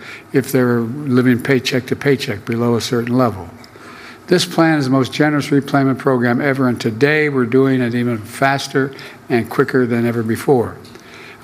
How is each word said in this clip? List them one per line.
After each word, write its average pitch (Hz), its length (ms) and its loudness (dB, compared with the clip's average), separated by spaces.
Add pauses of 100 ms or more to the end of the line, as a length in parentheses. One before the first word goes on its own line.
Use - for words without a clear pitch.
(300)
if 131 220 0
they 127 100 4
were 120 160 2
living 123 640 2
paycheck 127 440 0
to 135 100 -2
paycheck 123 480 -2
below 120 300 0
a 110 60 0
certain 120 360 -2
level. 98 320 0 (800)
This 180 180 2
plan 165 320 0
is 139 80 0
the 127 60 0
most 131 200 2
generous 147 400 0
repayment 139 480 2
program 123 400 2
ever, 139 300 0
and 113 100 -2
today 143 480 2
we're 131 180 0
doing 131 360 2
it 117 140 -2
even 120 240 -2
faster 135 760 -2 (320)
and 113 220 0
quicker 131 360 2
than 117 200 0
ever 117 180 -2
before. 113 540 0 (680)